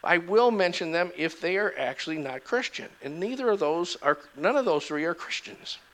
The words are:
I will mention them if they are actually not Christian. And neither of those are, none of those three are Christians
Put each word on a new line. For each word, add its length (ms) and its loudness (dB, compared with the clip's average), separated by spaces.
I 140 4
will 320 6
mention 420 2
them 260 0
if 240 -2
they 160 0
are 200 0
actually 400 -4
not 280 -8
Christian. 420 -4
And 160 -8
neither 300 -2
of 100 2
those 420 0
are, 160 2
none 200 2
of 100 4
those 200 2
three 180 -2
are 100 0
Christians 640 -10